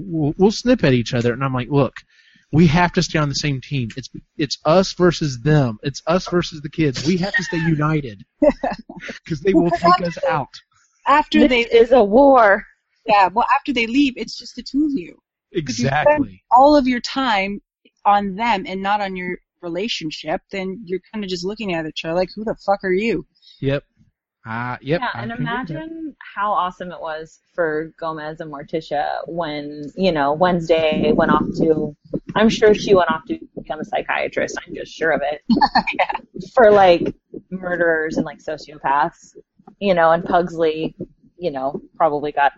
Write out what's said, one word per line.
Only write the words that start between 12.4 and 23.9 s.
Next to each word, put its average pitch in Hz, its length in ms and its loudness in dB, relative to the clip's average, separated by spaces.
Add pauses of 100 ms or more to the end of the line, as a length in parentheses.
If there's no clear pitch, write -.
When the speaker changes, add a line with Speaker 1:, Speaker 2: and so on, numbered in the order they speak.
Speaker 2:
Yeah, 202 280 4
well, 226 220 0
after 277 180 -4
they 233 140 -2
leave, 262 300 2
it's 226 200 -12
just - 180 -20
the 240 80 -14
two 285 220 -2
of 294 80 -2
you. 175 240 -8 (340)
If 156 180 -4
you 117 40 -6 (140)
spend 135 120 2
Speaker 1:
Exactly. 294 520 0
Speaker 2:
all 277 260 8
of 262 100 4
your 247 120 0
time 202 640 -2 (440)
on 202 300 2
them 214 320 -2
and 190 160 -8
not 202 180 0
on 196 140 -6
your 180 220 -8 (240)
relationship, 170 800 -6 (100)
then 190 340 -8
you're 180 140 -6 (140)
kinda 208 140 -8
just 180 180 -8
looking 202 280 -6
at 165 120 -4
each - 180 -10
other 165 120 -6
like, 185 200 -2
"Who 214 80 -10
the 214 120 -4 (100)
fuck 196 180 0
are 190 80 -2
you?" 202 340 -2 (360)
Speaker 1:
Yep. 135 240 -2 (580)